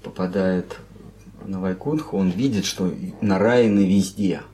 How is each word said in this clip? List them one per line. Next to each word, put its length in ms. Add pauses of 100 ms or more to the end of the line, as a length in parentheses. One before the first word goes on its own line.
попадает 720 (640)
на 160
Вайкунтху, 580
он 120
видит, 360
что 280 (280)
Нараяны 640
везде. 540 (120)